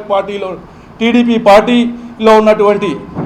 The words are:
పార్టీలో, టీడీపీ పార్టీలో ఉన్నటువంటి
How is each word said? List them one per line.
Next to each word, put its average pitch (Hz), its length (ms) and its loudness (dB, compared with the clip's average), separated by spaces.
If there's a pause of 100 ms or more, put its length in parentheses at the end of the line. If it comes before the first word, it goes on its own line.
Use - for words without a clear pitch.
(100)
పార్టీలో, 196 400 -4 (500)
టీడీపీ 233 380 0
పార్టీలో 220 1000 2
ఉన్నటువంటి 208 580 0 (300)